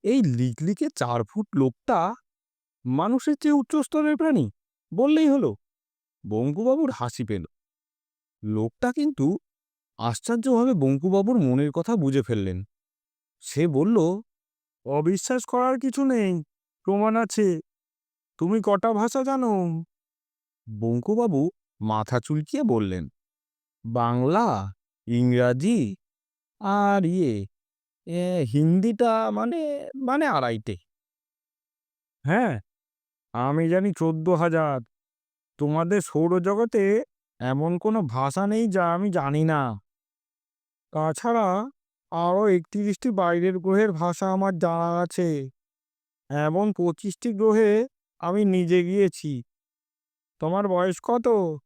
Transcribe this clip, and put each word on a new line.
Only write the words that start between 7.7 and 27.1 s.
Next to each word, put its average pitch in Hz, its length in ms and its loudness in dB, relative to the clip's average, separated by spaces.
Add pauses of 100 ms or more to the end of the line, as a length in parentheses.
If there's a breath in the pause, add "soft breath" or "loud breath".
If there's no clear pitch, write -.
লোকটা 107 480 -2
কিন্তু 285 360 -2 (720)
আশ্চর্যভাবে 233 720 0
বঙ্কুবাবুর 185 640 2
মনের 139 340 2
কথা 175 240 -4
বুঝে 135 260 2
ফেললেন। 98 360 -2 (880)
সে 151 240 -2
বলল, 165 300 2 (880)
"অবিশ্বাস 170 600 0
করার 254 340 0
কিছু 269 260 -2
নেই, 220 260 2 (560)
প্রমাণ 208 300 2
আছে। 214 300 0 (920)
তুমি 190 240 0
কটা 202 300 2
ভাষা 233 300 0
জানো?" 254 300 0 (1120)
বঙ্কুবাবু 123 720 0 (400)
মাথা 107 380 -2
চুলকিয়ে 156 440 -4
বললেন, 98 400 0 (840)
"বাংলা, 123 640 0 (600)
ইংরাজি 123 720 2 (800)
আর 202 440 2
ইয়ে, 170 280 0 (720)